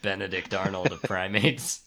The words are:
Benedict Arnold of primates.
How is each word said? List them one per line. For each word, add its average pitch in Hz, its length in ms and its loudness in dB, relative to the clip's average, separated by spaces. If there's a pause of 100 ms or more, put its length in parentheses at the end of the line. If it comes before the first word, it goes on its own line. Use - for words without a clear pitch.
Benedict 95 540 -2
Arnold 95 360 2
of 85 120 -8
primates. 101 840 0